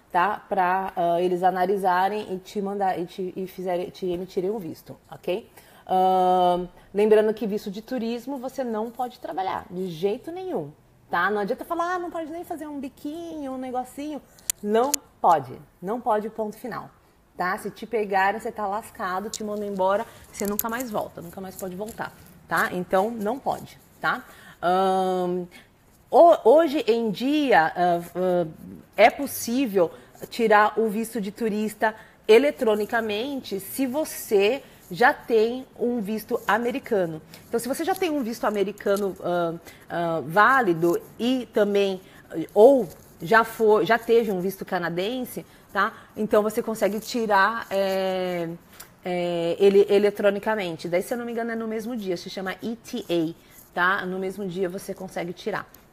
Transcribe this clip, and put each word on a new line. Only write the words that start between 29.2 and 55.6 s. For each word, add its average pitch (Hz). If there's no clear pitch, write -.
tirar 214
o 220
visto 220
de 196
turista 214
eletronicamente 226
se -
você 262
já 240
tem 240
um 240
visto 220
americano. 214
Então, 233
se 226
você 269
já 370
tem 370
um 294
visto 226
americano, 202
ah, 170
ah, 165
válido 175
e 247
também, 202
ou 226
já 220
for, 214
já 226
teve 226
um 185
visto 190
canadense, 180
tá? 208
Então, 214
você 220
consegue 220
tirar, 214
é, 190
é, 175
ele 196
eletronicamente. 202
Daí, 175
se 202
eu 240
não 240
me 233
engano, 233
é 226
no 226
mesmo 220
dia. 190
Se 175
chama 190
E 233
T -
A, 170
tá? 185
No 185
mesmo 190
dia 180
você 190
consegue 185
tirar, 175